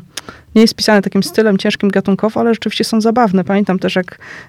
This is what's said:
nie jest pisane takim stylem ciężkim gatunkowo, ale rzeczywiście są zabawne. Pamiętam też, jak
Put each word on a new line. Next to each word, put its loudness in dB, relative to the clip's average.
nie 8
jest 4
pisane 2
takim 0
stylem 0
ciężkim -2
gatunkowo, -2
ale 2
rzeczywiście -6
są 0
zabawne. 2
Pamiętam 0
też, -4
jak -6